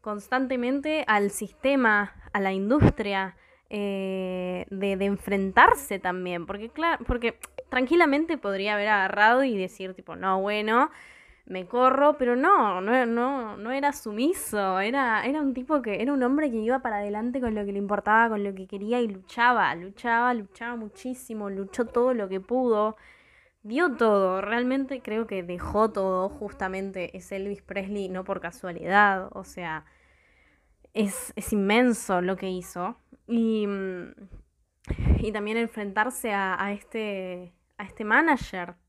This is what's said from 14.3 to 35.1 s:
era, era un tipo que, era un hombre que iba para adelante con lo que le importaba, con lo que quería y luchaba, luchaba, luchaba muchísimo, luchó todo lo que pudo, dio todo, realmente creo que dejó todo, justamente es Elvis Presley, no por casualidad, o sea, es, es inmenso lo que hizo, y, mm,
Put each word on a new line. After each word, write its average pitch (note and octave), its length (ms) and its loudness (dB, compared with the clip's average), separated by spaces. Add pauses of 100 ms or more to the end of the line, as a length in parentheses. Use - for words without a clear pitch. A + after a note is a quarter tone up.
era, A3+ 460 0
era D4 160 0
un C4+ 120 0
tipo C4 280 0
que, G#3 200 -4
era C4 120 0
un C4 100 0
hombre C#4+ 260 2
que A3+ 80 -4
iba A#3 220 0
para A3+ 180 -4
adelante G#3+ 440 -4
con A#3 140 -2
lo G#3 100 -4
que G3+ 80 -6
le G3 60 -4
importaba, G#3 500 4
con G#3 140 -2
lo G3 120 -4
que F#3+ 120 -12
quería G#3 340 -2
y A#3 60 0
luchaba, G3+ 680 2
luchaba, A#3 580 0
luchaba A#3 420 -8
muchísimo, A3 720 -10
luchó G3 360 -4
todo A#3+ 280 2
lo G#3 160 -2
que F#3+ 100 -4
pudo, A3 580 0 (680)
dio B3+ 340 0
todo, G3 440 4
realmente B3 600 -2
creo A3 260 -4
que F#3 160 -6
dejó F#3+ 480 0
todo, F#3+ 380 -2
justamente G3 880 -8
es F3+ 140 -14
Elvis G3+ 300 -8
Presley, G3 480 -6
no F#3 140 -6
por F#3+ 180 -4
casualidad, F#3 920 2
o F#3+ 100 -12
sea, D#3+ 420 -10 (1080)
es, G3+ 420 -4
es - 180 -4
inmenso G#3 680 2
lo F#3 140 0
que F#3+ 140 -6
hizo, F#3 480 -8 (300)
y, A3 400 0
mm, F#3+ 440 -6 (1080)